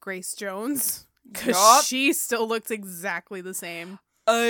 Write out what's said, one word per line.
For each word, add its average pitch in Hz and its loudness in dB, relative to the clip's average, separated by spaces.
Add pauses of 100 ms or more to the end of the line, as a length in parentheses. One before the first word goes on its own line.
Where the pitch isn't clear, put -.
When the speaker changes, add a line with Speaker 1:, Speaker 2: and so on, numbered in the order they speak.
Speaker 1:
Grace 185 -8
Jones. 214 -6 (280)
'Cause - -8
Speaker 2:
Yup. 233 8
Speaker 1:
she 262 2
still 226 -2
looks 226 -4
exactly 185 -8
the 185 -10
same. 170 -10 (280)
Speaker 2:
Uh, 226 8 (160)